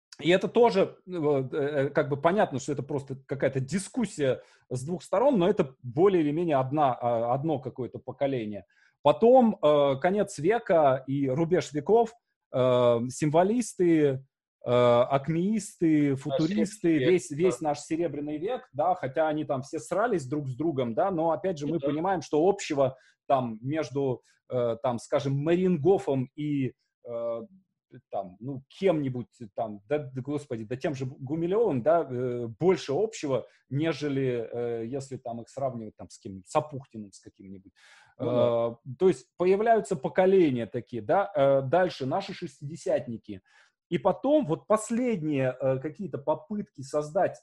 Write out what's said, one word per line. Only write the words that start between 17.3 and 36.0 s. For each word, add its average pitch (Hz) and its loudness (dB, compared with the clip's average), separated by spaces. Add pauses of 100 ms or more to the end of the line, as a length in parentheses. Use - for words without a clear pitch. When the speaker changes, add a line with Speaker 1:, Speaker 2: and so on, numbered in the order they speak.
Speaker 1:
весь 165 0
Speaker 2:
да. - -8
Speaker 1:
наш 147 -2
серебряный 151 -4
век, 226 -6
да, 180 0
хотя 156 -2
они 151 -2
там 135 -4
все 156 -10
срались 180 -2
друг 143 -6
с 123 -6
другом, 131 -2
да, 185 0
но 165 0
опять 156 -4
же 143 -6
мы 160 -2
Speaker 2:
Да. - -
Speaker 1:
понимаем, 160 -2
что 156 2
общего 143 0 (300)
там 123 0
между, 139 -4 (280)
э, 120 0
там, 120 -2
скажем, 139 -2 (100)
Мариенгофом 170 2
и, 143 -2 (340)
э, 117 -6 (680)
там, 95 -8
ну, 135 -10
кем-нибудь 143 -2 (280)
там, 107 -8
да, 147 -2
да, 131 -10
господи, 131 -6
да 127 -8
тем 151 -4
же 131 -6
Гумилевым, 165 -2
да, 156 4
э, 123 -4 (120)
больше 160 2
общего, 151 -2 (220)
нежели, 135 -2
э, 120 -6
если 131 -10
там 117 -10
их - -18
сравнивать 120 -8
там 95 -18